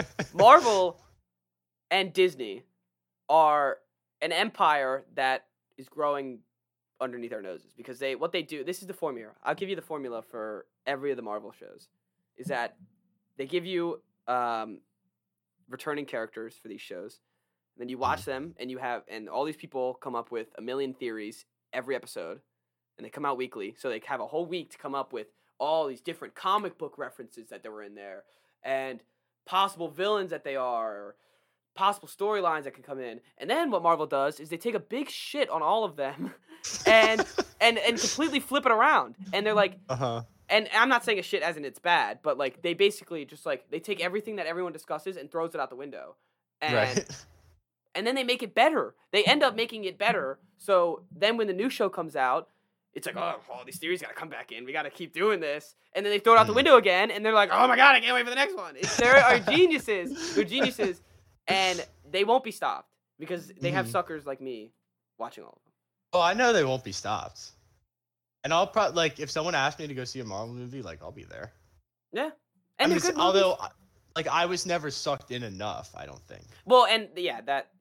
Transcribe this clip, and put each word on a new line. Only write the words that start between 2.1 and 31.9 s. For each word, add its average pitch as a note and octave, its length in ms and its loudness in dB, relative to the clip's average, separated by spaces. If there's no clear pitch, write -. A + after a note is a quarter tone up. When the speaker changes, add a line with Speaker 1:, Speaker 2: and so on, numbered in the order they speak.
Speaker 2:
Disney C3 520 0
are D3 500 4
an E3 120 -2
empire D3+ 720 2
that C3 320 0
is C3 120 -20
growing C#3 520 -4
underneath A#2+ 320 -8
our G#2+ 100 -10
noses F#2 340 -14
because A#2+ 220 -16
they, C3+ 160 -4
what D#3 180 -6
they F3 100 -4
do, D3+ 220 -10
this F3+ 180 -8
is F#3 60 -18
the F#3+ 60 -14
formula. A#2+ 380 -8
I'll D3+ 140 -2
give F#3+ 120 -8
you F#3+ 80 -6
the D#3+ 60 -12
formula B2+ 400 -10
for G#2+ 440 -12
every C#3 240 -4
of B2+ 60 -2
the B2 60 -12
Marvel G#2+ 300 -10
shows, - 360 -20
is B2+ 100 -16
that A#2+ 300 -6
they C#3 100 -8
give E3+ 200 -4
you, E3+ 340 -4
um, A#2 500 -4
returning D3 380 -8
characters A2+ 540 -10
for A2+ 80 -20
these G#2 120 -14
shows. F#2+ 400 -14
And - 60 -20
then B2 60 -10
you B2+ 100 -10
watch C3 220 0
Speaker 1:
Mm-hmm. D3 100 -10
Speaker 2:
them, D3 300 -10
and B2+ 100 -10
you B2+ 80 -10
have, A#2+ 300 -6
and G#2+ 200 -14
all B2+ 160 -4
these D3+ 120 -8
people B2+ 380 -6
come B2+ 200 -12
up A#2 160 -6
with A2 160 -8
a - 60 -18
million C3 320 -6
theories A2 500 -10
every B2+ 240 -6
episode, G#2 440 -12
and A#2 80 -6
they A2+ 60 -10
come C#3+ 140 -10
out C#3 120 -2
weekly. A#2 400 -8
So C3+ 120 -8
they A2 180 -6
have C3 140 -6
a A2 60 -6
whole D#3+ 200 -4
week E3+ 240 -10
to - 80 -20
come C#3 160 -10
up C3+ 180 -6
with A2 140 -10
all D#3 300 0
these B2 120 -10
different E3 340 -14
comic F#3+ 440 -2
book D3+ 200 -12
references A#2+ 500 -14
that G2+ 160 -18
they A2+ 40 -14
were G#2+ 140 -16
in G2+ 140 -18
there, G2+ 260 -16
and C3 400 -6
possible F3+ 420 -2
villains F#3+ 420 -4
that D#3 140 -10
they C#3 100 -6
are, A#2+ 380 -4
or G2+ 240 -14
possible G3+ 320 -2